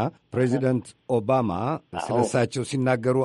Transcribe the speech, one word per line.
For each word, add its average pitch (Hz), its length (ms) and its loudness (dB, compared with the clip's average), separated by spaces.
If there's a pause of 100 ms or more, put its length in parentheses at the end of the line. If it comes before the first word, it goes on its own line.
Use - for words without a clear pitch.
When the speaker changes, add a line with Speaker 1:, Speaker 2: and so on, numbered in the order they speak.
(320)
Speaker 1:
ፕሬዚደንት 127 560 0 (240)
ኦባማ 120 400 2 (120)
Speaker 2:
አዎ። 117 400 -6
Speaker 1:
ስለ 113 180 -2
እሳቸው 117 440 0
ሲናገሩ 127 600 0